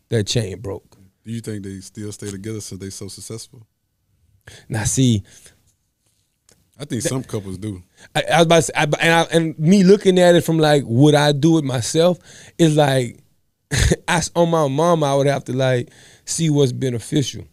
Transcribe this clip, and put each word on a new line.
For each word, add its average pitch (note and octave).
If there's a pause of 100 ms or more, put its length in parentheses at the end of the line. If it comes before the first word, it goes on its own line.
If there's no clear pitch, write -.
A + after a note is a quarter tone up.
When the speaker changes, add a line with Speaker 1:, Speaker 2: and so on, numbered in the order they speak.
Speaker 1:
that A2
chain G2
broke. G2+ (280)
Speaker 2:
Do A2
you A#2
think G#2+
they G2
still G#2
stay G2+
together G2+
since F#2
they G2
so G2
successful? A2+ (1040)
Speaker 1:
Now, A2
see, A#2+ (1600)
Speaker 2:
I B2+
think A#2+
Speaker 1:
Th- -
Speaker 2:
some C3
couples G2
do. F#2+ (320)
Speaker 1:
I, D#3 (100)
I D3+
was E3+
about E3+
to E3
say, -
I, D3
and D3 (180)
I, E3 (100)
and D#3+
me F#3
looking F#3+
at F3
it E3+
from, D#3+
like, D3+
would C3+
I D3
do D#3+
it D3+
myself? D3+ (400)
It's D#3+
like, C3+ (260)
<laughs> - (360)
I F3
s-, E3+
on E3+
my D#3+
mama, D#3
I C#3
would C#3
have C#3
to, -
like, B2+ (340)
see E3
what's C#3+
beneficial. B2